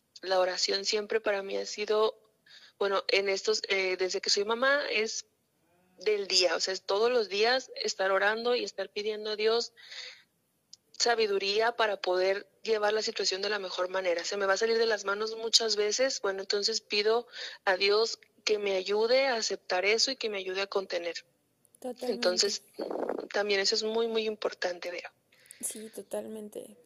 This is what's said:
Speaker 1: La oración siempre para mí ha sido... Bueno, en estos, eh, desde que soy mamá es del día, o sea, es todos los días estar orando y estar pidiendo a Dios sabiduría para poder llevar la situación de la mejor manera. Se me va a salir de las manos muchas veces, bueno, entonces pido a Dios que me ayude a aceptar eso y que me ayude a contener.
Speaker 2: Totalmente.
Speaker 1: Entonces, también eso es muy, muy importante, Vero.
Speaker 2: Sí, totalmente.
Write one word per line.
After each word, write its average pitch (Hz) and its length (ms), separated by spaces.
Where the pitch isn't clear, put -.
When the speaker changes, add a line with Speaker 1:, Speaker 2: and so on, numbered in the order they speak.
Speaker 1:
La 185 180
oración 185 440
siempre 214 360
para 202 220
mí 196 140
ha 202 100
sido... 214 520
Bueno, 196 300
en 196 200
estos, 196 400
eh, 190 280
desde 185 240
que - 100
soy 202 140
mamá 262 460
es - 360
del 202 240
día, 180 280
o 185 40
sea, 190 140
es - 80
todos 214 280
los 226 180
días 226 480
estar 196 360
orando 220 420
y 220 100
estar 190 260
pidiendo 214 400
a 214 60
Dios 226 360
sabiduría 220 760
para 214 280
poder 277 460
llevar 214 300
la 220 100
situación 196 400
de 202 80
la 208 80
mejor 180 300
manera. 180 360
Se 202 120
me 196 100
va 196 80
a - 20
salir 226 220
de 226 80
las 208 180
manos 214 320
muchas 220 400
veces, 214 460
bueno, 196 200
entonces 208 380
pido 220 460
a 190 120
Dios 202 420
que 214 140
me 196 180
ayude 220 500
a 254 100
aceptar 185 480
eso 226 260
y 262 60
que 220 140
me 202 80
ayude 185 240
a 196 40
contener. 180 500
Speaker 2:
Totalmente. 247 320
Speaker 1:
Entonces, 202 500
también 202 280
eso 208 140
es 220 80
muy, 226 240
muy 220 200
importante, 180 640
Vero. - 200
Speaker 2:
Sí, 220 340
totalmente. 214 920